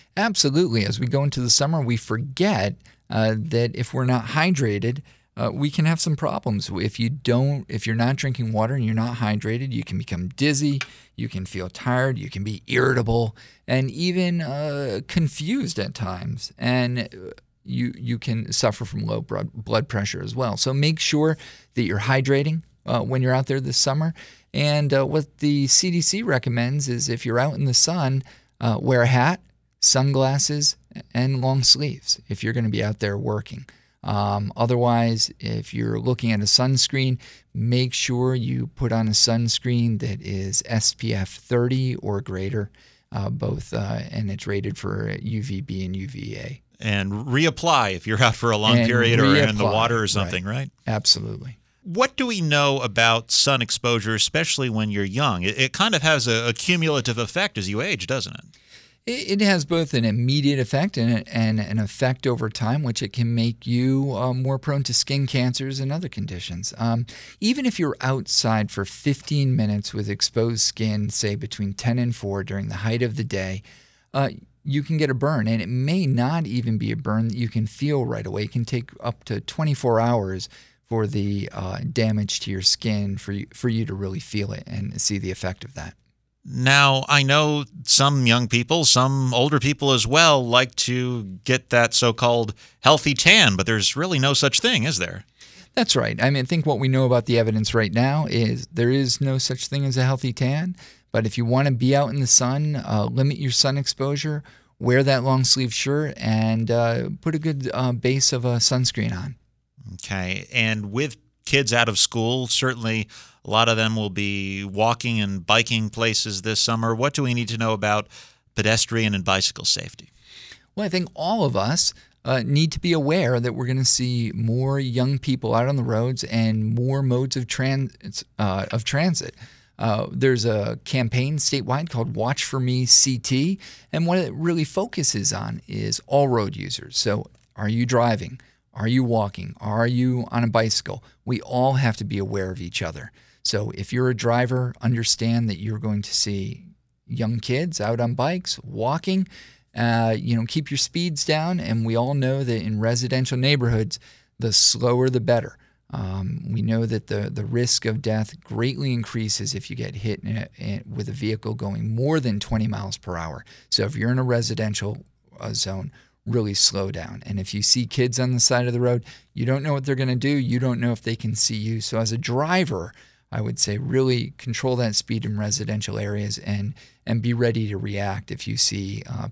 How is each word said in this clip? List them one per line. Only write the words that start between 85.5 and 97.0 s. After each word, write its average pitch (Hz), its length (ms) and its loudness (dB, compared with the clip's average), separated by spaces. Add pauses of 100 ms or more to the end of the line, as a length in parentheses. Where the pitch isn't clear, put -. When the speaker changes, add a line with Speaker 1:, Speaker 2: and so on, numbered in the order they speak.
Speaker 1:
of - 120 -16
that. 76 180 -12 (500)
Speaker 2:
Now, 135 640 4
I 143 140 4
know 147 440 2 (180)
some 139 420 4
young 117 220 6
people, 127 380 2
some 131 460 4
older 135 280 4
people 139 320 2
as 117 160 2
well, 143 380 4
like 123 320 2
to 123 460 -2 (200)
get 127 260 0
that 117 240 4
so-called 117 600 2 (240)
healthy 147 340 6
tan, 165 420 6
but 92 120 0
there's 107 280 0
really 170 220 0
no 139 160 4
such 139 280 2
thing, 240 220 2
is 135 140 -2
there? 90 280 -6 (500)
Speaker 1:
That's 247 200 2
right. 113 260 0
I 135 100 4
mean, 135 120 0
I - 40 -4
think 165 180 0
what 139 140 2
we 131 80 2
know 131 180 4